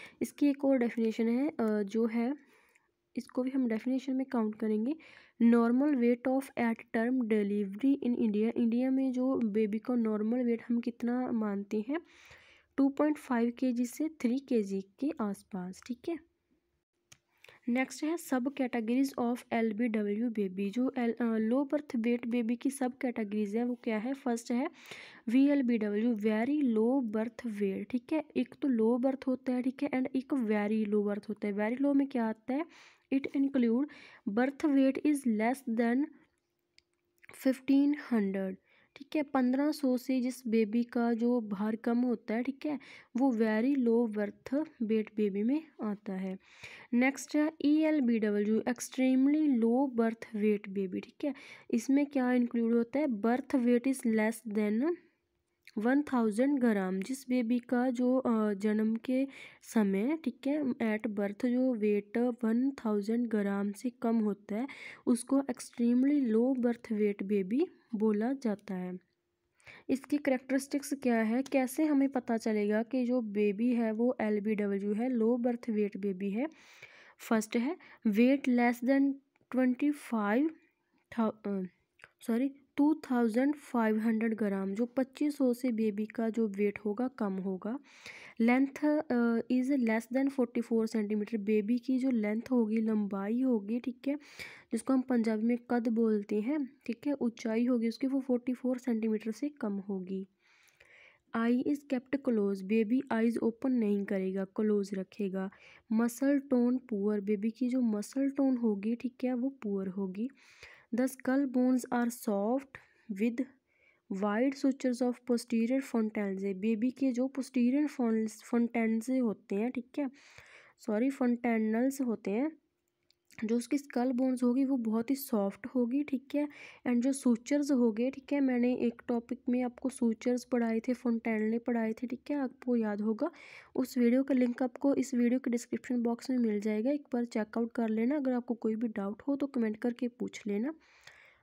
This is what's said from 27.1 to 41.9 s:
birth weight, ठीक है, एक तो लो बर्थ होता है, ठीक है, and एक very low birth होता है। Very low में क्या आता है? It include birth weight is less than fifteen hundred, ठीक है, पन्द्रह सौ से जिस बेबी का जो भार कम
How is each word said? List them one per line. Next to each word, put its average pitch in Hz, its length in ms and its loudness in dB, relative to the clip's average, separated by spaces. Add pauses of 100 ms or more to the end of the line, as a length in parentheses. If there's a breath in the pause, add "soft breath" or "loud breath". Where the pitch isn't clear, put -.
birth 226 340 -4
weight, 202 440 -4
ठीक 254 240 -4
है, 311 100 -2 (140)
एक 254 240 -4
तो 302 60 0
लो 233 300 4
बर्थ 262 300 0
होता 254 260 -2
है, 247 80 -2
ठीक 262 220 -4
है, 285 60 -2
and 262 260 -2
एक 262 180 -2
very 214 600 0
low 208 160 2
birth 202 200 -6
होता 208 180 -6
है। 208 60 -2
Very 214 280 -2
low 277 140 4
में 277 120 4
क्या 240 180 -2
आता 220 280 -4
है? 302 120 -2 (480 loud breath)
It 269 100 0
include 269 640 2 (440 loud breath)
birth 254 360 0
weight 269 400 4
is 294 220 2
less 226 420 0
than 233 360 2 (1400 loud breath)
fifteen 277 460 2 (220)
hundred, 190 420 0 (400 soft breath)
ठीक - 200 -12
है, 302 80 0
पन्द्रह 269 480 0
सौ 262 260 0
से 262 240 -2
जिस 247 260 -4
बेबी 226 360 2
का 233 300 0
जो 240 280 0
भार 214 340 -4
कम 233 220 -2